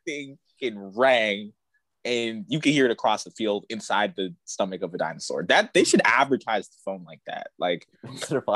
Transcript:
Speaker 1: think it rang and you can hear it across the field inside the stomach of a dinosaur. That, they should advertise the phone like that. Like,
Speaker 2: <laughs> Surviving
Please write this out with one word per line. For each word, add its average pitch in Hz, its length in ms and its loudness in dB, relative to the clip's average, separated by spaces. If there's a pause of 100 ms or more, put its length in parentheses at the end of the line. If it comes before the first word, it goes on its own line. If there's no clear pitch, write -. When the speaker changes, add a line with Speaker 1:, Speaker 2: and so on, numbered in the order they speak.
Speaker 1:
think 143 360 -10 (200)
it 120 160 -4
rang 107 800 2 (500)
and 117 460 -2
you 151 100 0
can 147 140 2
hear 139 100 4
it 117 80 4
across 107 320 0
the - 80 -16
field 104 380 -2
inside 104 480 -2
the 92 260 -4
stomach 95 380 -4
of 87 120 -6
a 90 40 -8
dinosaur. 78 500 -6
That, 156 260 2
they - 120 6
should - 180 4
advertise 117 640 2
the - 160 -20
phone 95 220 -8
like - 220 -20
that. - 200 -10 (100)
Like, 90 300 -2 (160)
Speaker 2:
<laughs> 127 140 -14
Surviving - 260 -2 (120)